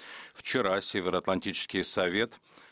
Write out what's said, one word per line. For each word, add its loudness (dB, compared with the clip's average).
Вчера 2
Североатлантический 0
совет 0